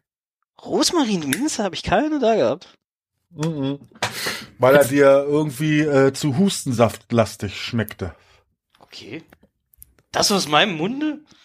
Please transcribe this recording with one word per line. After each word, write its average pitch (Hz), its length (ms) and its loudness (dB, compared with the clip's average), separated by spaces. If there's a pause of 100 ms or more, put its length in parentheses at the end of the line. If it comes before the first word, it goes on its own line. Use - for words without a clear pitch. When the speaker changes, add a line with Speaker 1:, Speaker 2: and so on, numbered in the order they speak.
(640)
Speaker 1:
Rosmarin 214 680 0
Minze 226 340 -4
hab 180 80 -4
ich 147 100 -10
keine 294 360 0
da 226 160 2
gehabt. 139 400 -2 (560)
Speaker 2:
Mhm. 147 480 -6 (800)
Weil 131 180 6
er 143 80 8
dir 139 420 4
irgendwie, 151 540 0
äh, 135 320 4
zu 135 240 -2
hustensaftlastig 117 1200 0
schmeckte. - 560 -8 (680)
Speaker 1:
Okay. - 420 -18 (880)
Das - 180 0
aus 175 180 -2
meinem 160 280 2
Munde? 269 440 -4 (240)